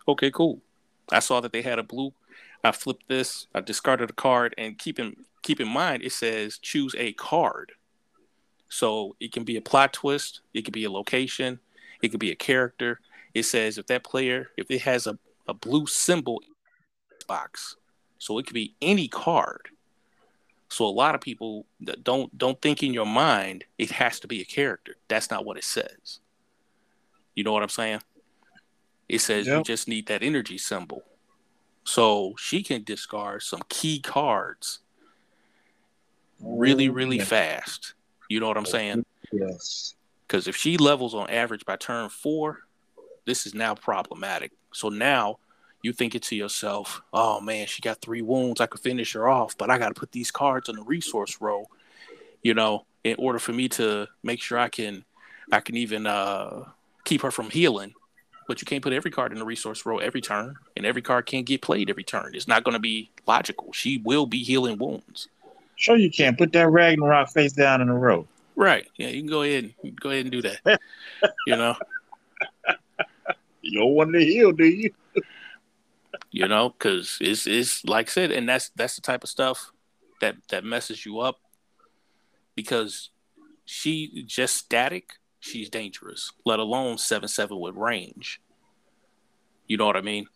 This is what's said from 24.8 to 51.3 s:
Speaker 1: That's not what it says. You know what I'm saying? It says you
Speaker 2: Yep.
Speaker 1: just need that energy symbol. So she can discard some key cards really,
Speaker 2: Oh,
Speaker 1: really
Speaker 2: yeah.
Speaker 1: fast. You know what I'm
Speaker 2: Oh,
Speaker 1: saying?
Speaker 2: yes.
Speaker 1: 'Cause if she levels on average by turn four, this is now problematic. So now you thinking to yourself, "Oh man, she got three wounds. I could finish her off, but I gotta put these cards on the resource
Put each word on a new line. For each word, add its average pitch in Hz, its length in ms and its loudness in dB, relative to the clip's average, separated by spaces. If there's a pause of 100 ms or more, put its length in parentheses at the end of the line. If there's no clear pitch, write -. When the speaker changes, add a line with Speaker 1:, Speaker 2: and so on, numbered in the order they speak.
Speaker 1:
That's 110 220 -2
not 104 160 -6
what 104 100 -10
it - 80 -12
says. - 560 -8 (1120)
You 107 80 -4
know 107 120 0
what 107 80 0
I'm 104 80 -4
saying? 110 300 -4 (1080)
It 110 140 0
says 104 240 0
you 135 80 0
Speaker 2:
Yep. 156 100 2
Speaker 1:
just 113 240 -6
need 110 200 -6
that 104 140 -2
energy 127 360 -4
symbol. 90 460 -8 (800)
So 104 520 4
she - 260 -4
can 123 220 -4
discard 104 580 -8
some - 280 -8
key 156 280 -2
cards 123 840 -2 (1600)
really, 131 480 2
Speaker 2:
Oh, 131 40 -2
Speaker 1:
really 127 260 -2
Speaker 2:
yeah. 98 60 -4
Speaker 1:
fast. - 720 -2 (340)
You 110 120 0
know 110 80 -2
what 107 100 0
I'm 107 80 -4
Speaker 2:
Oh, - 40 -6
Speaker 1:
saying? 110 340 -2 (280)
Speaker 2:
yes. 95 600 -8 (340)
Speaker 1:
'Cause 95 180 0
if 95 100 -6
she 165 200 0
levels 143 380 4
on 104 160 -4
average 117 340 -2
by 98 120 -4
turn 117 340 -6
four, 151 560 -4 (580)
this 127 220 -2
is 104 80 -12
now 113 200 -2
problematic. 95 800 -6 (220)
So - 160 -4
now 110 480 2 (440)
you 117 100 -2
thinking 117 280 -2
to - 160 -6
yourself, 104 640 -6 (120)
"Oh 110 280 2
man, 107 260 -6
she - 140 -8
got 110 220 -4
three 117 180 -6
wounds. 120 400 0
I 117 60 2
could - 160 -8
finish 123 320 -2
her 110 140 0
off, 131 280 4
but 117 140 0
I 127 80 4
gotta 117 160 -2
put - 180 -16
these 120 180 -6
cards 135 380 0
on 110 80 -8
the 107 60 -12
resource 117 580 -4